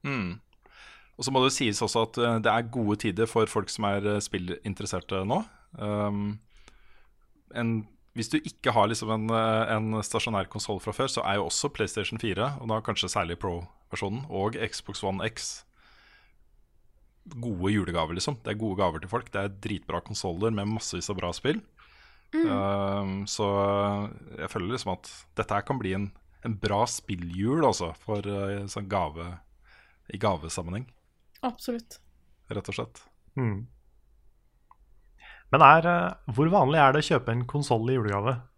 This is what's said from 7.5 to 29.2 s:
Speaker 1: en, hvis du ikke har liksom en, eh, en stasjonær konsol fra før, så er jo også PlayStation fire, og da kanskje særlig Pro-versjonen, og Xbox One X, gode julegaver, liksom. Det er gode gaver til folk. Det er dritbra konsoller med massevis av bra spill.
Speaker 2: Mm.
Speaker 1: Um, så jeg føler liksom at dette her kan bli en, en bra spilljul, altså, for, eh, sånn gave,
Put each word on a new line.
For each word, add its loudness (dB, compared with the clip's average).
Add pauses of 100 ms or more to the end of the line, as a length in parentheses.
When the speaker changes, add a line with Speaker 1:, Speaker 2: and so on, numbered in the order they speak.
Speaker 1:
en, 0 (260)
hvis -4
du 2
ikke -2
har 6
liksom -2
en, 0
eh, 2
en 0 (100)
stasjonær -2
konsol -4
fra -4
før, 0
så -2
er 2
jo 0
også -2
PlayStation -4
fire, -2
og -8
da 0
kanskje -2
særlig -2
Pro-versjonen, -6
og -2
Xbox -8
One -2
X, -8 (1600)
gode -2
julegaver, 2
liksom. -4
Det -6
er -4
gode -2
gaver 2
til -10
folk. -4
Det -2
er -2
dritbra -6
konsoller -2
med -2
massevis -6
av -4
bra -2
spill. 0 (720)
Speaker 2:
Mm. 2
Speaker 1:
Um, 0
så -2 (960)
jeg -6
føler -4
liksom -4
at -10 (240)
dette -2
her 0
kan -4
bli -2
en, -2 (320)
en -2
bra 2
spilljul, -2
altså, 2
for, -4
eh, -4
sånn -8
gave, -2 (720)